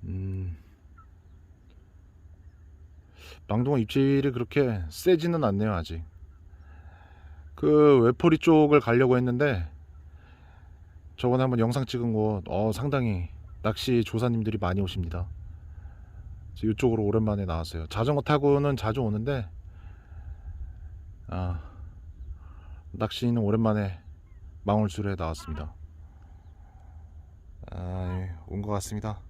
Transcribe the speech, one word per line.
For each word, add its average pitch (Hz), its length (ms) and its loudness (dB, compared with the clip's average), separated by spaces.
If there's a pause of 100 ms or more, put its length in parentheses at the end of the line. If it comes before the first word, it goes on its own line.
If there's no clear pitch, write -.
음, 92 520 -6 (3000)
망둥어 123 300 2
입질이 135 540 2
그렇게 120 560 0
세지는 170 560 2
않네요, 104 300 2
아직. 82 280 -4 (1500)
그 147 460 8
외포리 139 380 6
쪽을 151 420 8
가려고 123 360 4
했는데, 123 520 0 (1500)
저번에 127 260 2
한번 127 180 2
영상 120 240 2
찍은 120 280 -2
곳, 107 360 0
어, 107 240 0
상당히 117 560 -2 (340)
낚시 117 420 2
조사님들이 113 540 0
많이 92 220 0
오십니다. 87 460 -4 (1300)
그래서 110 180 0
이쪽으로 113 320 2
오랜만에 104 400 2
나왔어요. 82 420 -4
자전거 131 360 0
타고는 143 540 2
자주 110 240 -2
오는데, 113 480 -2 (1800)
아, 90 320 -4 (1300)
낚시는 117 460 0
오랜만에 107 600 2 (680)
망울수로에 101 520 0
나왔습니다. 78 580 -6 (2000)
아, 90 500 -6
예, 92 140 -6 (120)
온 101 160 -6
것 104 100 -4
같습니다. 104 460 -4 (120)